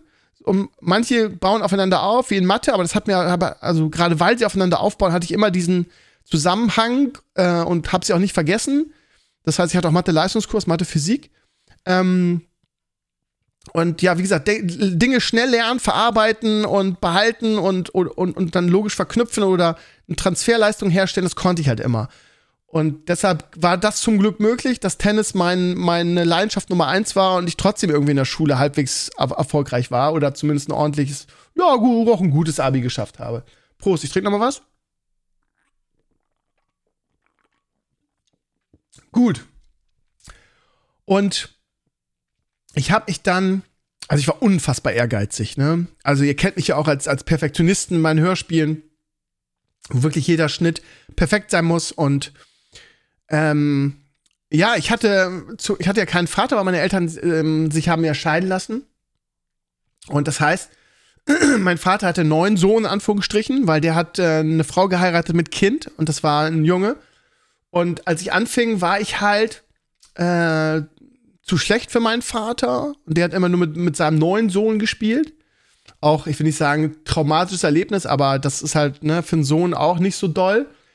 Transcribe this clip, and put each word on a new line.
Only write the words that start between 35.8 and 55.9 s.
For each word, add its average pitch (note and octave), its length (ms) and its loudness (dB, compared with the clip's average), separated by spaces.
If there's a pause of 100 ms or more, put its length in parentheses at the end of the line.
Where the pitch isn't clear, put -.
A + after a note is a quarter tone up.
Gut. A#3 340 2 (1600)
Und G3 500 -2 (1160)
ich - 160 -2
hab G#3+ 180 0
mich F3+ 140 -6
dann, F#3 400 0 (460)
also C#3+ 120 2
ich C3+ 80 -2
war - 140 -2
unfassbar D3 500 0
ehrgeizig, A2 640 -4
ne? E3 300 0 (160)
Also C#3 220 2
ihr C#3+ 120 0
kennt F#3+ 200 0
mich F3 100 -4
ja B2+ 100 0
auch D#3 120 0
als, C#3 200 -2
als C#3 160 -4
Perfektionisten E3+ 720 0
in D#3+ 60 2
meinen D#3+ 180 2
Hörspielen, D#3+ 640 0 (1080)
wo B2+ 140 -2
wirklich D3 240 -2
jeder E3 240 2
Schnitt E3 320 -2 (320)
perfekt - 380 0
sein E3+ 120 2
muss E3 280 0
und, C#3 420 -2 (960)
ähm, D3 720 0 (500)
ja, G#3 240 2
ich F3 160 -2
hatte F#3+ 540 0 (100)
zu, - 240 -4
ich E3 80 -2
hatte G3 100 0